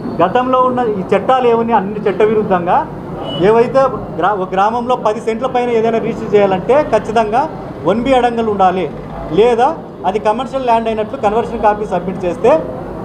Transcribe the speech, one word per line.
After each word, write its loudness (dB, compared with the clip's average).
గతంలో 2
ఉన్న 2
ఈ 0
చట్టాలు 2
ఏమని 2
అన్ని 0
చట్ట -2
విరుద్ధంగా 2
ఏవైతే 4
గ్రా-, 0
ఒక -4
గ్రామంలో 0
పది -2
సెంట్ల -4
పైన 0
ఏదైనా 0
రిజిస్టర్ -4
చేయాలంటే 4
ఖచ్చితంగా 0
వన్ 0
బి 2
అడంగల్ 2
ఉండాలి, 0
లేదా 4
అది 0
కమర్షియల్ -2
ల్యాండ్ 2
అయినట్లు -4
కన్వర్షన్ -2
కాపీ 2
సబ్మిట్ -4
చేస్తే 2